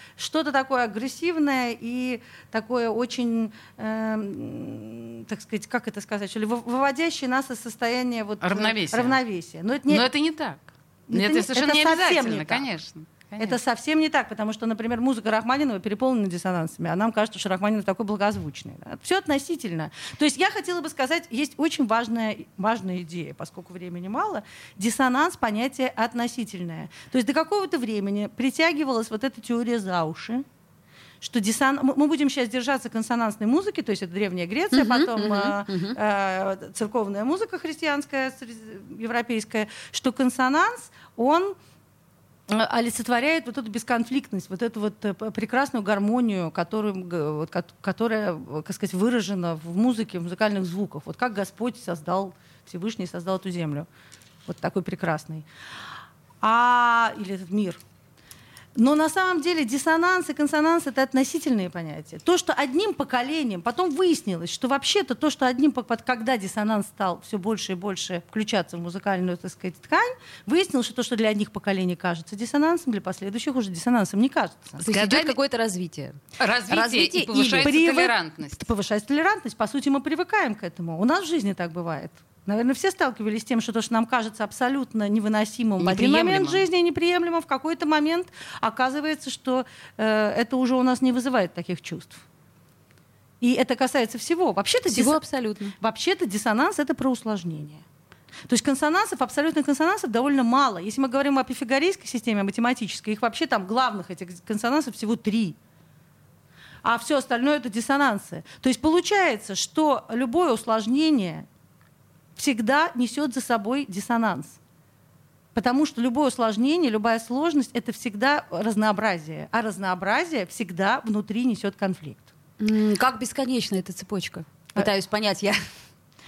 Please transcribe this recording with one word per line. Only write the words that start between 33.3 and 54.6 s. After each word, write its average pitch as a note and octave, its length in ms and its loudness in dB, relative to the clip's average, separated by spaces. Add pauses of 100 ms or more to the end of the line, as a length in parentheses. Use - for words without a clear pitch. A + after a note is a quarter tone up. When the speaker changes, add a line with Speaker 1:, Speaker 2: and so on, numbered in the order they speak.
Speaker 1:
музыки, E4 380 2
то - 80 -2
есть G3 100 -4
это F3+ 100 -8
Древняя F3+ 360 -2
Греция, C4 380 2
Speaker 3:
Мгм, G#3+ 40 0
Speaker 1:
потом, B3 320 2
Speaker 3:
мгм, G#3 120 0
Speaker 1:
э, G3+ 340 0
Speaker 3:
мгм. G3 280 -2
Speaker 1:
э, G3 760 0
церковная G#3 520 -2
музыка F#4+ 340 -2
христианская, C#4+ 720 -4
срез-, A#3 260 -16 (400)
европейская, A3+ 720 -2 (240)
что - 200 -2
консонанс, C#4 800 2 (260)
он, E4 380 2 (960)
э, - 40 -2
олицетворяет A#3+ 920 2
вот A#3+ 140 -8
эту A3 100 -6
бесконфликтность, A#3 800 -2
вот F#3 140 -4
эту A3+ 160 -2
вот, G#3 140 -2 (120)
э, G3+ 80 0
п-, A3 160 -8
прекрасную A#3+ 540 0
гармонию, G3+ 680 2
которую, G#3 440 -2
г-, F3 380 -2
вот, D#3 180 -4
ко-, - 140 -4 (160)
которая, G#3+ 540 0
э, D#3 300 -8
так F#3+ 100 -6
сказать, - 200 -4
выражена F#3 600 0
в E3 220 -8
музыке, A3+ 420 0
в E3+ 40 -6
музыкальных F#3+ 420 0
звуках. F3+ 400 -6
Вот D#3+ 120 -10
как B3 160 -2
Господь G#3 440 -4
создал, F3 560 -4 (320)
Всевышний F#3 420 -8
создал F3+ 280 -6
эту F#3 160 -6
землю. D#3+ 340 -4 (600)
Вот - 100 -10
такой - 240 -2